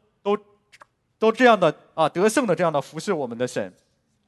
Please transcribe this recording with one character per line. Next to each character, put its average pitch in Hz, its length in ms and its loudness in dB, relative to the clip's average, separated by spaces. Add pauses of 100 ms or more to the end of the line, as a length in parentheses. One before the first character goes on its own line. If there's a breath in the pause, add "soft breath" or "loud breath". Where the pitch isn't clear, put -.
(240)
都， 202 140 -2 (840)
都 220 120 2
这 233 140 2
样 220 140 6
的， 160 140 2 (200)
啊， 156 140 0
得 175 200 0
胜 240 200 0
的 175 80 0
这 165 80 -2
样 165 80 0
的 143 100 -2
服 - 180 -12
侍 196 140 -4
我 147 140 -6
们 117 100 -12
的 123 100 -4
神。 101 260 -8 (540)